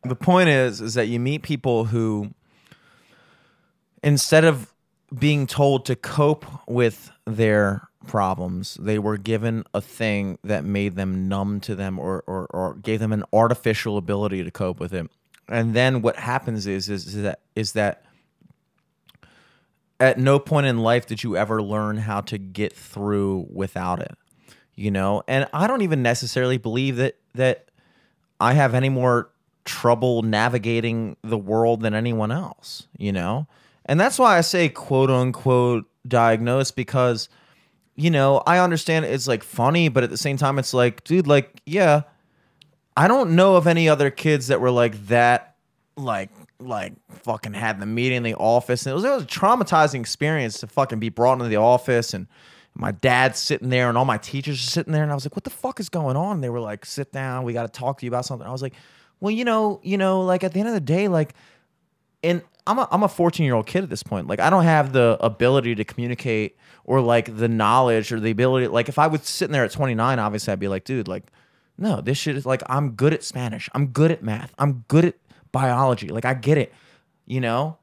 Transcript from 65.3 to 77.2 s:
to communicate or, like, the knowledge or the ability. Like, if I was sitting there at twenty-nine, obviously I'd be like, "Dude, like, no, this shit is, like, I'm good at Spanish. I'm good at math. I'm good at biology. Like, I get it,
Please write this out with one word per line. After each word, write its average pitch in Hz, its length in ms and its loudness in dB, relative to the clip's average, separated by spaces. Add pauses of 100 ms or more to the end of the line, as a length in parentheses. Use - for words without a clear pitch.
to 107 80 -4
communicate 120 720 -4 (280)
or, 135 160 2
like, 117 360 2
the 113 120 0
knowledge 113 640 2
or 113 80 -4
the 113 100 0
ability. 127 380 2
Like, 117 200 0
if 139 100 -4
I 151 80 4
was 156 160 -2
sitting - 300 -6
there 127 120 2
at 104 60 -4
twenty-nine, 127 480 0
obviously 107 340 -4
I'd 92 60 -4
be 98 100 -4
like, 95 160 -4
"Dude, 123 220 -4
like, 92 180 -10 (540)
no, 190 220 -2
this - 180 -2
shit 143 180 -4
is, 139 100 -8
like, 131 200 -2
I'm 135 240 -2
good 131 240 2
at - 80 -6
Spanish. 117 520 -8
I'm 139 140 0
good 139 220 2
at - 120 -4
math. 107 360 -8
I'm 135 300 -2
good 160 160 6
at 170 100 0 (380)
biology. 127 560 0
Like, 113 160 -6
I 131 100 0
get 131 240 2
it, - 140 -2 (540)